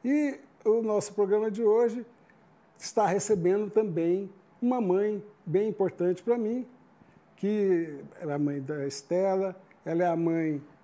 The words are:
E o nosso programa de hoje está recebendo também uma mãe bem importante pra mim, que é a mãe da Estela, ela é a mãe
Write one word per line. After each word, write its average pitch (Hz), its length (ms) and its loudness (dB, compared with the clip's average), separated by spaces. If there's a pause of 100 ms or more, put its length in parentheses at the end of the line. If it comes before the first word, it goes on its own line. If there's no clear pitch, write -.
E 285 380 0 (240)
o 226 180 4
nosso 208 320 -2
programa 208 380 0
de 208 100 -6
hoje 226 440 2 (720)
está - 260 0
recebendo 196 640 0
também 185 600 0 (320)
uma 247 180 0
mãe 202 420 0 (240)
bem 190 220 0
importante 180 560 -2
pra 240 140 0
mim, 233 280 -2 (720)
que 185 640 0 (220)
é 156 100 -4
a 143 80 -2
mãe 143 220 -2
da 139 260 -6
Estela, 190 680 -2 (260)
ela 165 200 0
é 175 40 2
a 165 80 0
mãe 165 480 -2 (200)